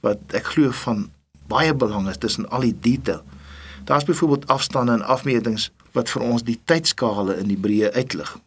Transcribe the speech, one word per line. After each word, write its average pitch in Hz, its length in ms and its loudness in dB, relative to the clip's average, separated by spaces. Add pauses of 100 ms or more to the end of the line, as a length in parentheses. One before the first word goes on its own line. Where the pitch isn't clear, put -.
wat 104 180 0 (160)
ek - 200 -4
glo 143 160 6 (120)
van 107 260 -2 (380)
baie 151 280 2
belang 104 340 0
is 92 80 -6
tussen 107 320 -4
al 123 180 -2
die 101 120 0
detail. 123 440 0 (600)
Daar 139 140 2
is 147 100 0
byvoorbeeld 143 400 2
afstande 135 440 2
en 117 100 2
afmetings 120 680 0 (220)
wat 123 180 -2
vir 127 120 -2
ons 120 220 0
die 117 220 -2
tydskale 104 720 2
in 98 140 0
Hebreë 104 420 2
uitlig 82 520 -4